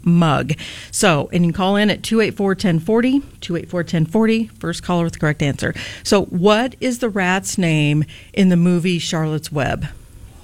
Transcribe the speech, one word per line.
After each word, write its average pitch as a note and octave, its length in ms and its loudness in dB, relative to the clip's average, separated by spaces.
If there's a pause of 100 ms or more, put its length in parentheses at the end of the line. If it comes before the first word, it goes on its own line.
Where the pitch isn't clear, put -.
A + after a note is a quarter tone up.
mug. D#3 500 2 (380)
So, E3+ 400 2
and F3 140 2
you E3 80 2
can - 40 -4
call G3 200 2
in G#3 140 2
at - 120 -2
two A3+ 200 0
eight F3 120 0
four G3 200 0
ten F3 260 0
forty, A#3+ 400 2 (220)
two E3+ 120 -6
eight E3 140 -6
four F3 160 -4
ten D#3+ 220 0
forty, A3 400 2
first - 360 -8
caller F3 220 0
with E3 80 -2
the - 60 -14
correct D3+ 240 0
answer. C#3+ 320 -2 (280)
So, G3+ 220 2
what G#3+ 560 0
is B3 200 -2
the A#3 100 -2
rat's F#3+ 480 -2
name D3+ 460 2 (280)
in F#3+ 160 4
the F3+ 80 4
movie F3 420 2
Charlotte's D#3 540 -4
Web? C#3+ 320 -2 (580)